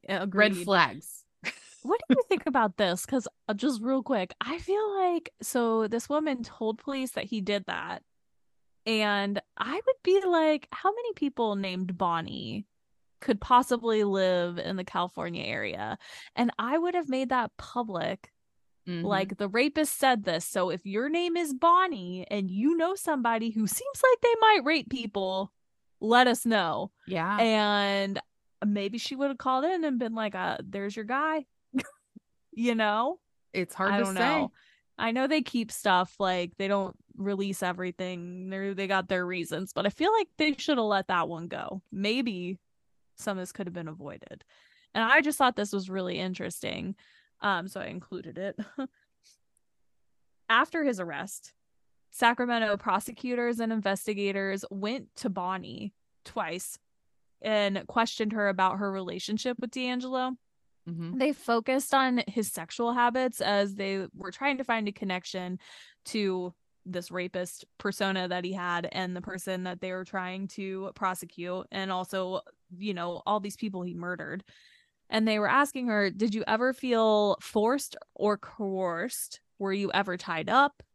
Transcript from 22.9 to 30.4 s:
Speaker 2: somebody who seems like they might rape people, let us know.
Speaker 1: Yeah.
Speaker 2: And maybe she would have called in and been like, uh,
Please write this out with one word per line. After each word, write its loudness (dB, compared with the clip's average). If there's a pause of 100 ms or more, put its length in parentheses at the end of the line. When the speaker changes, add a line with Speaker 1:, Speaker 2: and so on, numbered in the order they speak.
Speaker 2:
somebody 0
who 2
seems -2
like 8
they 6
might 8
rape 2
people, -2 (480)
let 8
us 2
know. 2 (160)
Speaker 1:
Yeah. 0
Speaker 2:
And 4 (480)
maybe 0
she -6
would 0
have -2
called 2
in 2
and 0
been -2
like, -2
uh, -2